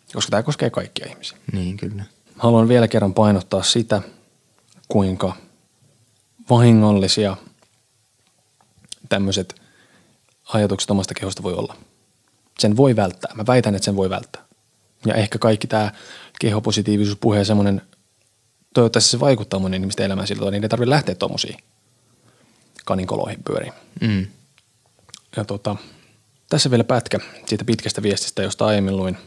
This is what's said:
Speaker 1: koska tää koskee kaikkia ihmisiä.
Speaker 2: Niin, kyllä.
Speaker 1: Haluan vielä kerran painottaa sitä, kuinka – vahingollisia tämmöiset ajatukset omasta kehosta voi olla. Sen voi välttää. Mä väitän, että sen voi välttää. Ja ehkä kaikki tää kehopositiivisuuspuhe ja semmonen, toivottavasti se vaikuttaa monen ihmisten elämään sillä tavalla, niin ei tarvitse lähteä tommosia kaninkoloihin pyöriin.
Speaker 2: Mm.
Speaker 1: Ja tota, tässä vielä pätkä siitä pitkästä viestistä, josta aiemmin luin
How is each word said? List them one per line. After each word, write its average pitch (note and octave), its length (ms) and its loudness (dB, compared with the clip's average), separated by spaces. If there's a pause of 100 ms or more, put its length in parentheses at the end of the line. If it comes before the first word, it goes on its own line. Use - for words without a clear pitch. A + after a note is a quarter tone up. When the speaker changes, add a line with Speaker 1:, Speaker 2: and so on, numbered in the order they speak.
(140)
Speaker 1:
koska - 180 -4
tää G#2+ 120 2
koskee D3 260 -2
kaikkia - 400 -8
ihmisiä. - 280 -16 (160)
Speaker 2:
Niin, F#2 240 -4
kyllä. G2+ 260 -10 (340)
Speaker 1:
Haluan A#2 300 4
vielä A#2+ 200 6
kerran G2+ 260 2
painottaa G2 500 2
sitä, A2 380 0 (840)
kuinka – F#2+ 480 0 (1120)
vahingollisia G#2+ 880 4 (1700)
tämmöiset G2 460 -2 (880)
ajatukset G#2 460 0
omasta G2 220 0
kehosta F#2+ 300 -8
voi F2+ 100 -4
olla. - 220 -6 (840)
Sen G#2+ 180 2
voi C3 180 6
välttää. G2 400 -2
Mä A2 120 -8
väitän, A2+ 280 2
että G2 100 -4
sen G2+ 100 -2
voi F#2+ 140 0
välttää. - 360 -10 (600)
Ja G#2+ 80 0
ehkä G#2+ 260 -2
kaikki A2 280 2
tää G#2+ 260 -2 (460)
kehopositiivisuuspuhe G#2 1000 0
ja G2+ 80 2
semmonen, G2+ 360 2 (920)
toivottavasti A2+ 380 4
se B2 80 -2
vaikuttaa A2 400 0
monen F#2 220 -2
ihmisten G2 240 -4
elämään G2 220 -4
sillä G2+ 120 -6
tavalla, G2 120 -4
niin G2+ 120 -4
ei G#2+ 60 -2
tarvitse A#2+ 200 0
lähteä C#3 260 0
tommosia - 420 -6 (1300)
kaninkoloihin F2+ 580 -4
pyöriin. - 300 -6 (280)
Speaker 2:
Mm. G2+ 260 0 (1080)
Speaker 1:
Ja G#2+ 100 -6
tota, G2+ 300 -6 (760)
tässä D3 220 2
vielä A#2 120 4
pätkä A#2 360 -2 (260)
siitä A2 200 -4
pitkästä G#2+ 380 -4
viestistä, G2+ 400 -2
josta F#2 220 -4
aiemmin G2 320 0
luin F#2+ 280 -4